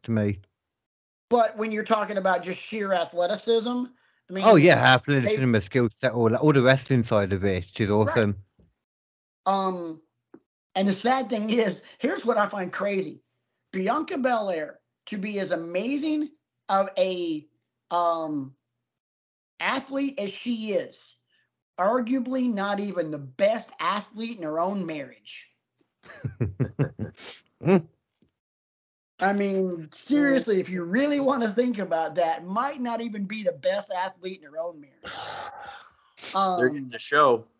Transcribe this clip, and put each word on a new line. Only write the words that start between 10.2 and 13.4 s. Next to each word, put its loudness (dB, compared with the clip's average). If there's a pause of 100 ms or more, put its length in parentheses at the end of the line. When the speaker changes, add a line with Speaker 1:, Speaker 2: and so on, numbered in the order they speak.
Speaker 2:
and 2
the 2
sad 0
thing -4
is, 0 (160)
here's -4
what 2
I 4
find -6
crazy. -4 (500)